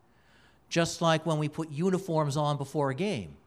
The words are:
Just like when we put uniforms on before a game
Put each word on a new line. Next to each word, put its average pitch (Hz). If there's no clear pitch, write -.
Just 165
like 160
when 160
we 151
put 160
uniforms 160
on 147
before 139
a 127
game 127